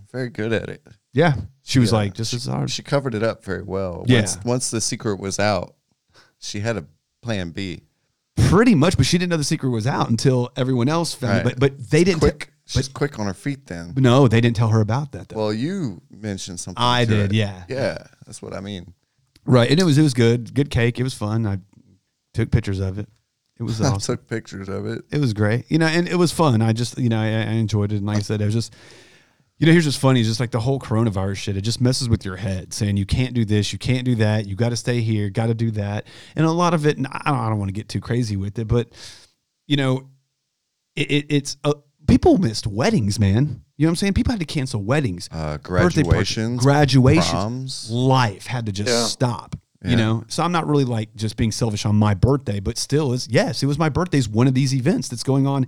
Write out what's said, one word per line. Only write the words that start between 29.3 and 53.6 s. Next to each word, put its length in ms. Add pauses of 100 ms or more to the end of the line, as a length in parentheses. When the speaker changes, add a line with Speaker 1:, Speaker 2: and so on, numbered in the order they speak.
Speaker 2:
you 80
know, 60
here's 140
what's 120
funny 220
is 80
just, 120
like, 120
the 80
whole 180
coronavirus 580
shit. 200
It 60
just 180
messes 280
with 160
your 120
head, 360
saying 240
you 80
can't 300
do 100
this, 300
you 40
can't 280
do 80
that, 320
you 100
gotta 200
stay 260
here, 260
gotta 240
do 200
that. 340 (300)
And 100
a 40
lot 220
of 140
it, 100
and 120
I 180
don't, 140
I 100
don't 80
wanna 140
get 160
too 120
crazy 360
with 220
it, 100
but, 200 (760)
you 100
know, 320 (880)
it, 140
it, 180
it's, 360
uh, 100 (320)
people 320
missed 280
weddings, 540
man. 420 (140)
You 100
know 20
what 40
I'm 40
saying? 180
People 180
had 80
to 60
cancel 360
weddings, 480
Speaker 1:
Uh, 280
Speaker 2:
birthday 440
parties, 320
Speaker 1:
graduations, 280
Speaker 2:
graduations, 680
Speaker 1:
proms. 600
Speaker 2:
life 560
had 200
to 60
just 180
Speaker 3:
Yeah. 140
Speaker 2:
stop. 520 (260)
You 100
Speaker 1:
Yeah. 40
Speaker 2:
know, 320
so 140
I'm 100
not 160
really, 160
like, 320
just 220
being 120
selfish 360
on 100
my 160
birthday, 480
but 160
still, 380
it's, 160
yes, 320